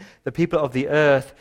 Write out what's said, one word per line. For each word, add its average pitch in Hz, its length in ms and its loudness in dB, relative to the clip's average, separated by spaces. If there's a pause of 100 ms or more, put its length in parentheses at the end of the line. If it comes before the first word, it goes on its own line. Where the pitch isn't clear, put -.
(240)
the 135 80 -8
people 165 280 0
of 139 120 -4
the 131 160 -4
earth 143 540 2